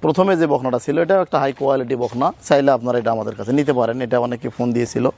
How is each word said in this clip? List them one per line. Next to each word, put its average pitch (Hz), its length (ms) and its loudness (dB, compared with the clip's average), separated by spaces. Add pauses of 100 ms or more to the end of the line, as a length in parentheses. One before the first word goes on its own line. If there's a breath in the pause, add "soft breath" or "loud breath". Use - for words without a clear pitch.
প্রথমে 180 380 2
যে 165 120 2
বকনাটা 127 320 -2
ছিল, 147 100 -2 (100)
এটাও 190 200 2
একটা 160 160 -4
হাই 139 180 0
কোয়ালিটি 135 440 0
বকনা, 120 240 -2 (200)
চাইলে 139 300 4
আপনারা 123 240 -2
এটা 113 140 0
আমাদের 107 240 -6
কাছে 107 200 -4
নিতে 143 200 2
পারেন। 117 260 0
এটা 120 120 0 (100)
অনেকে 120 280 -6
ফোন 120 200 -2
দিয়েছিল 120 300 -2 (120)